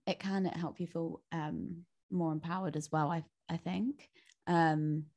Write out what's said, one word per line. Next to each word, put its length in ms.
it 140
can 240
help 340
you 80
feel, 360
um, 520
more 200
empowered 440
as 140
well, 200
I, 140
I 80
think. 540
Um, 600